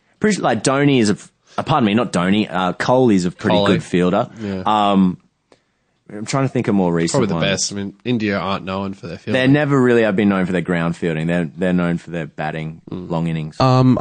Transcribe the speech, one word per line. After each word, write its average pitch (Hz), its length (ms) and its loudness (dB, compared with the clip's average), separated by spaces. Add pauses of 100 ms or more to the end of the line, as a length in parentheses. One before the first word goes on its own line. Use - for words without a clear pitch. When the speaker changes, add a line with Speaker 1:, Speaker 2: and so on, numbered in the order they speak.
(200)
Speaker 1:
pretty 214 180 2
sure, - 60 -8
like, 120 200 0
Dhoni 139 360 4
is 104 100 4
a, 98 40 2
f-, - 180 -10 (260)
uh, 98 60 -6
pardon 139 220 0
me, 101 80 2
not 113 180 0
Dhoni, 95 400 0
uh, 90 220 -2
Kohli 127 420 2
is 90 100 2
a 87 60 -2
pretty 107 260 -2
Speaker 2:
Kohli. 101 100 2
Speaker 1:
good 92 160 2
fielder. 92 460 0 (100)
Speaker 2:
Yeah. 98 260 -8
Speaker 1:
Um, 101 520 2 (960)
I'm 107 140 -12
trying 135 200 0
to 127 40 0
think 120 180 -2
of 110 60 2
more 92 180 2
recent 85 200 0
Speaker 2:
Probably 127 160 0
the 87 80 -2
Speaker 1:
ones. 82 100 0
Speaker 2:
best. 98 260 -2
I 101 40 -10
mean, 101 180 -8 (100)
India 107 360 -2
aren't 92 260 -4
known 95 300 -6
for - 100 -18
their 82 140 -12
fielding. - 200 -8
Speaker 1:
They're 131 80 2
never 143 320 2
really 120 220 4
have 107 140 2
been 104 120 2
known 95 200 2
for 92 40 -2
their 87 100 0
ground 85 360 -2
fielding. 80 300 -2
They're, 85 280 -2
they're 92 180 -2
known 87 260 0
for - 100 -20
their 82 160 -8
batting, 80 640 -8
Speaker 2:
Mm. 92 220 -12
Speaker 1:
long 82 160 -2
innings. 78 320 -6
Speaker 3:
Um, 127 420 4